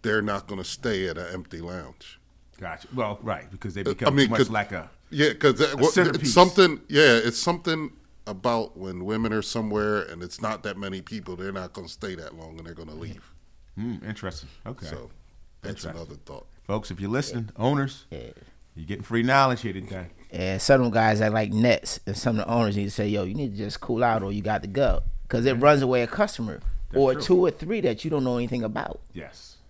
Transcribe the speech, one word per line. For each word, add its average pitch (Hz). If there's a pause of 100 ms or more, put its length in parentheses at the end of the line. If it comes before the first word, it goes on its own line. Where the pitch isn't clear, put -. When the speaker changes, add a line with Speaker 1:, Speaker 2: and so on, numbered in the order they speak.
Speaker 1:
they're 107
not 101
gonna 95
stay 95
at 82
an 87
empty 90
lounge. 87 (400)
Speaker 2:
Gotcha. 82
Well, 107
right, 92
because 95
they 101
Speaker 1:
Uh, -
I 101
Speaker 2:
become 139
Speaker 1:
mean, 139
Speaker 2:
too 110
much 113
Speaker 1:
'cause 101
Speaker 2:
like 104
a 85 (200)
Speaker 1:
Yeah, 143
'cause 131
that, 139
Speaker 2:
a 143
Speaker 1:
what, 135
it's 156
Speaker 2:
centerpiece. 147
Speaker 1:
something, 180
yeah, 143
it's 117
something 165 (360)
about 113
when 90
women 110
are 110
somewhere 107
and 85
it's -
not 107
that 98
many 95
people, 92
they're 95
not 92
gonna 87
stay 95
that 80
long 80
and 80
they're 82
gonna 80
leave. - (440)
Speaker 2:
Hmm, 110 (120)
interesting. 104 (180)
Okay. 123
Speaker 1:
So, 73 (540)
that's -
Speaker 2:
Interesting. 80
Speaker 1:
another 82 (100)
thought. 73 (220)
Speaker 2:
Folks, 104
if 90
you're 101
listening, 117
owners, 135
Speaker 3:
Yeah. - (460)
Speaker 2:
you're 80
getting 101
free 117
knowledge 131
here 104
today. 95 (240)
Speaker 3:
And 92
some 139
of 123
them 113
guys 110
that 110
like 107
nets, 110
and 101
some 113
of 98
the -
owners 110
need 101
to 101
say, 104
"Yo, 101
you 92
need 127
to 101
just 107
cool 120
out 113
or 98
you 104
got 107
to 101
go." 107 (260)
'Cause 117
it 131
Speaker 2:
Yeah. 123
Speaker 3:
runs 147
away 127
a 117
customer 127 (320)
Speaker 2:
That's 131
Speaker 3:
or 131
Speaker 2:
true. 147
Speaker 3:
two 180
or 165
three 202
that 113
you 156
don't 143
know 123
anything 120
about. - (100)
Speaker 2:
Yes. - (120)